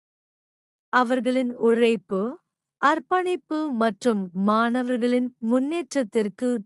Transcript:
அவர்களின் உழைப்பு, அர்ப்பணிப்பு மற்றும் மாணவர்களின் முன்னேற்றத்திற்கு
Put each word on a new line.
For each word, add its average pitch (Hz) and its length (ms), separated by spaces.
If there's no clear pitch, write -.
அவர்களின் 254 680
உழைப்பு, 226 800
அர்ப்பணிப்பு 311 960
மற்றும் 220 600
மாணவர்களின் 240 1040
முன்னேற்றத்திற்கு 247 1300